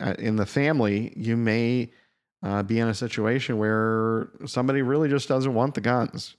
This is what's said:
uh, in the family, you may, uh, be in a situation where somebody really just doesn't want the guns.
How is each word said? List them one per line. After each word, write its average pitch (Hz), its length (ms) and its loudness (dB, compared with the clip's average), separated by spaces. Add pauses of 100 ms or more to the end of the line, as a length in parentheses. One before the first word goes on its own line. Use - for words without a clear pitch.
uh, 98 180 -2
in 107 160 0
the 104 120 2
family, 120 680 0
you 113 220 -2
may, 117 560 0 (500)
uh, 101 220 -2
be 113 160 0
in 117 80 2
a 110 60 -2
situation 120 640 -2
where 110 760 0 (160)
somebody 131 360 0
really 143 280 2
just 139 180 0
doesn't 131 260 0
want 131 200 2
the 110 60 -4
guns. 117 580 -2